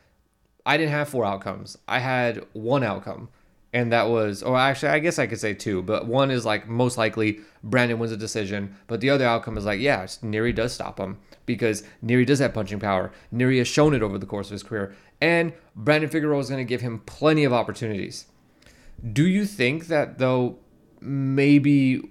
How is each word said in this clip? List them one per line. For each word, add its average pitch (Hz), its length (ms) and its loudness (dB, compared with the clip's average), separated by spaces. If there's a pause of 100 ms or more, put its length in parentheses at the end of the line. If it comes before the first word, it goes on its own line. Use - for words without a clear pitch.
(640)
I 143 120 2
didn't 156 160 0
have 147 160 -2
four 127 160 0
outcomes. 98 520 -6 (100)
I 123 120 -2
had 123 540 -2
one 117 280 0
outcome. 101 480 -6 (440)
And 120 180 2
that 113 160 4
was, 107 340 0
or 127 160 0
actually, 135 360 2
I 151 60 4
guess 160 200 -2
I 127 80 0
could 101 140 -8
say 104 120 -2
two, 95 280 -4
but 101 260 -2
one 135 240 2
is, 120 140 -2
like, 107 200 -2
most 123 320 0
likely 107 440 0 (200)
Brandon 117 380 0
wins 113 140 -4
a 110 40 -8
decision. 101 560 -6 (140)
But 113 140 -4
the 131 80 2
other 135 160 4
outcome 117 320 0
is, 101 80 -4
like, 104 160 -2
yeah, 117 260 0 (140)
Neri 110 320 -2
does 113 180 -2
stop - 260 -10
him 95 200 -8 (280)
because 110 380 -2 (180)
Neri 120 220 4
does 135 160 2
have 127 140 2
punching 101 260 -6
power. 95 320 0 (220)
Neri 127 240 2
has 120 100 2
shown 151 260 4
it 123 80 0
over 101 160 -2
the 95 80 -10
course 98 220 -6
of 104 60 -14
his 98 100 -10
career. 101 320 -6 (240)
And 165 320 2 (240)
Brandon 151 340 0
Figueroa 151 300 0
is 127 100 -4
gonna 135 140 -4
give 120 160 -2
him 113 260 -6
plenty 151 380 2
of 135 80 4
opportunities. 107 760 -4 (840)
Do 131 140 4
you 190 200 2
think 160 420 -2
that, 151 320 -2
though, 127 400 0 (420)
maybe 139 1000 4 (100)